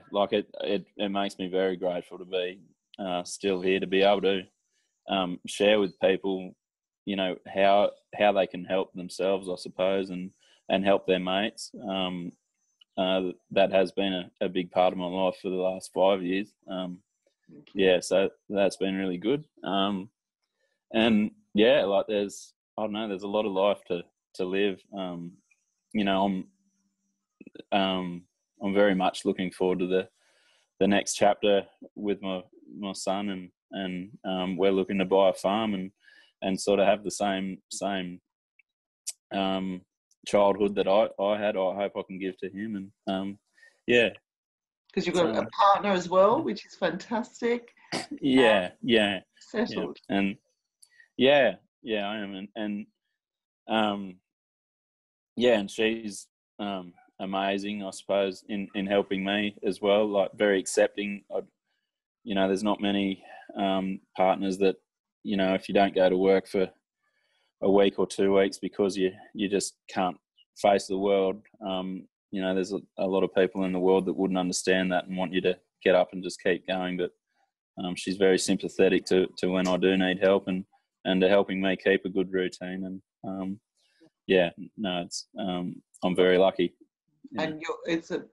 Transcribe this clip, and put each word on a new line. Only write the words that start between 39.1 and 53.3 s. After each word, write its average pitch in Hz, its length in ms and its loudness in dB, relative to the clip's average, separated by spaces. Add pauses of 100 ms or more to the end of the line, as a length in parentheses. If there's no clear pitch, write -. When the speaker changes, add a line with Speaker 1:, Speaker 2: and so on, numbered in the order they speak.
Speaker 1:
um, 95 500 -2 (440)
childhood 101 500 2
that 95 120 0
I, 95 200 4 (140)
I 104 160 0
had. 104 180 -2
I 95 180 -2
hope 101 220 -4
I 98 100 -6
can 95 120 -12
give 92 200 -6
to 95 120 -10
him, 104 260 -10
and, 98 140 -12 (240)
um, 98 240 -6 (480)
yeah. 117 240 4 (840)
Speaker 2:
'Cause 175 120 -2
you've 175 100 -2
got 170 180 2
Speaker 1:
So - 80 0
Speaker 2:
a - 80 -6
partner 202 400 2
as 180 180 0
well, 196 340 4
which 208 240 -6
is - 100 -20
fantastic. 240 960 -4 (480)
Speaker 1:
Yeah, 120 460 6
Speaker 2:
Um, - 60 -12 (100)
Speaker 1:
yeah, 104 380 2 (200)
Speaker 2:
settled. 196 580 -6 (100)
Speaker 1:
yeah. 202 80 -2
And 196 200 0 (800)
yeah, 131 380 4 (280)
yeah, 104 260 -4
I 107 100 -6
am, 101 160 -8
and, 98 220 -12
and, 107 300 -6 (800)